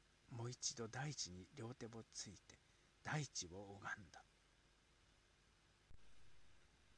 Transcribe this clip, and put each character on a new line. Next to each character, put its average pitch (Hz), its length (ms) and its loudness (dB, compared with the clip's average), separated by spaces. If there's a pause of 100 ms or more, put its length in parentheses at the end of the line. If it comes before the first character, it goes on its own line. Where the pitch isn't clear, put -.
(300)
も 117 160 2
う 123 60 4
一 - 240 4
度 113 120 2
大 127 260 4
地 - 180 2
に 90 240 -4
両 117 180 0
手 120 140 -2
を 113 160 -2 (100)
つ - 160 -2
い 92 80 -6 (100)
て、 - 120 -14 (440)
大 143 220 6
地 - 220 2
を 101 340 -4
拝 - 200 2
ん 82 100 -10
だ。 - 120 -10 (2750)